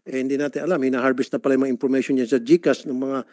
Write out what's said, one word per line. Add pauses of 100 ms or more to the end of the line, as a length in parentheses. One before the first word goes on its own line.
Eh,
hindi
natin
alam.
Hina-harvest
na
pala
yung
mga
information
dyan
sa
GCash
ng
mga, (140)